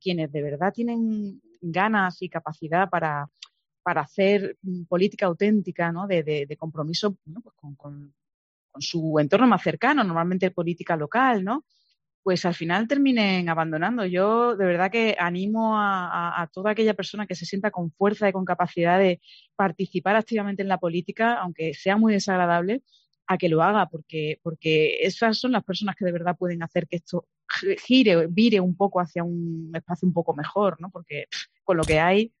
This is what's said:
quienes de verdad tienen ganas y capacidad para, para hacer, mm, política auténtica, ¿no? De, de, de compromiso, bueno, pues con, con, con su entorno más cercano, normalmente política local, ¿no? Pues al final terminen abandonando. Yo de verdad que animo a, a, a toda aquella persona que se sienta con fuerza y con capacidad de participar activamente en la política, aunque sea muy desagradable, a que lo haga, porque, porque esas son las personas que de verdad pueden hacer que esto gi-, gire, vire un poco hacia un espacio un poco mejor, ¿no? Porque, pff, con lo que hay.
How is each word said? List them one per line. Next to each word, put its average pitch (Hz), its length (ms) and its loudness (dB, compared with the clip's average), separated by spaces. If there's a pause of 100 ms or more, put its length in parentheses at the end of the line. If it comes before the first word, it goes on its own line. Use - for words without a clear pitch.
quienes 160 320 -2
de 147 100 -4
verdad 147 300 -2
tienen 226 680 -4 (200)
ganas 185 640 0
y 180 80 -10
capacidad 165 580 -2
para, 151 400 -4 (540)
para 165 180 -2
hacer, 196 640 0
mm, 180 220 -8
política 190 420 0
auténtica, 180 680 0
¿no? 180 140 -8
De, 175 160 0
de, 147 240 -4
de 147 100 -10
compromiso, 160 680 -4
bueno, 175 180 -16
pues - 140 -20
con, 143 180 -18
con, 143 400 -20 (580)
con 139 100 -14
su 160 360 -2
entorno 196 300 4
más 190 160 4
cercano, 240 400 0
normalmente 180 480 0
política 170 420 -4
local, 214 480 0
¿no? 233 220 -4 (580)
Pues 185 220 0
al 175 100 2
final 180 320 0
terminen 226 640 2
abandonando. 165 580 -2
Yo 214 480 2
de 196 100 0
verdad 180 280 2
que 226 260 0
animo 208 580 0
a, 196 300 0
a, 170 360 -4
a 165 40 -4
toda 202 240 -4
aquella 214 240 2
persona 208 320 -8
que 185 80 -8
se 170 120 -10
sienta 202 260 -4
con 170 180 -6
fuerza 208 380 0
y 185 40 2
con 190 120 -4
capacidad 175 520 2
de 190 240 4 (360)
participar 190 580 0
activamente 202 480 -2
en 196 60 -4
la 185 100 0
política, 196 600 -2
aunque 160 340 -6
sea 190 220 0
muy 220 160 6
desagradable, 185 680 0 (440)
a 185 120 0
que 180 100 0
lo 160 120 4
haga, 190 280 4
porque, 156 520 -8
porque 156 600 0
esas 214 380 0
son 254 120 -2
las - 140 0
personas 196 320 -6
que 202 80 -6
de 175 80 -2
verdad 170 260 -2
pueden 175 240 -4
hacer 170 240 -4
que 175 100 -8
esto - 300 -8 (220)
gi-, - 280 -2
gire, 202 520 4
vire 214 320 4
un 180 160 0
poco 196 240 0
hacia 170 240 -4
un 170 500 -6
espacio 175 320 -4
un 180 80 2
poco 165 180 -2
mejor, 165 480 -2
¿no? 185 100 -12
Porque, 160 380 -12
pff, - 360 -16
con 180 120 2
lo 160 60 2
que 156 160 4
hay. 196 420 4